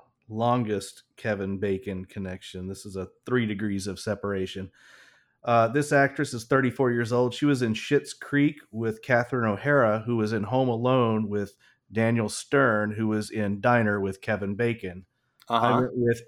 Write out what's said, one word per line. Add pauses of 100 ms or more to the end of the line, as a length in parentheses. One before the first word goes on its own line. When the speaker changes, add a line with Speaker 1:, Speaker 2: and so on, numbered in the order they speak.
(280)
Speaker 1:
longest (120)
Kevin
Bacon
connection.
This
is
a (180)
three
degrees
of
separation. (760)
Uh,
this
actress
is
thirty-four
years
old.
She
was
in
Schitt's
Creek (140)
with
Catherine
O'Hara,
who
was
in
Home
Alone
with (380)
Daniel
Stern,
who
was
in
Diner
with
Kevin
Bacon. (420)
I
Speaker 2:
Uh-huh.
Speaker 1:
went
with